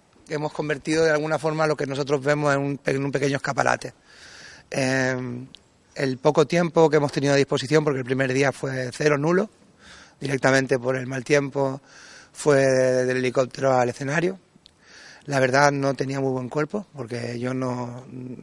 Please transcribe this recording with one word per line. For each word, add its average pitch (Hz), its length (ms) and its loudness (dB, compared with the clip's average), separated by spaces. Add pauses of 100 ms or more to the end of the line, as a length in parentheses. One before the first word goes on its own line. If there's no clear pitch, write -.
(280)
hemos 151 260 -6
convertido 156 500 -2
de 160 80 4
alguna 151 260 0
forma 156 300 0
lo 151 80 0
que 143 100 -4
nosotros 135 380 -2
vemos 147 320 2
en 139 60 0
un 143 160 -2
pe-, - 140 -2
en 135 140 0
un 139 60 -4
pequeño 143 240 0
escaparate. 127 580 0 (800)
Em, 131 760 -2 (460)
el 131 240 -4
poco 151 300 4
tiempo 170 420 4
que 147 80 2
hemos 143 140 0
tenido 143 220 0
a 139 40 4
disposición, 143 460 2
porque 143 160 -2
el 123 60 -6
primer 127 280 0
día 139 180 2
fue 131 400 -6
cero, 147 280 2
nulo, 180 320 2 (680)
directamente 135 600 2
por 127 160 -2
el 131 100 -6
mal 131 180 -8
tiempo, 139 560 0 (540)
fue 139 320 4
del 127 520 2
helicóptero 131 560 0
al 123 160 2
escenario. 160 500 -4 (880)
La 139 140 -2
verdad 135 320 4
no 139 240 -2
tenía 135 240 -4
muy 135 120 -2
buen 127 180 -6
cuerpo, 156 360 -4 (100)
porque 120 440 -8
yo 127 120 -4
no, 123 540 -6 (380)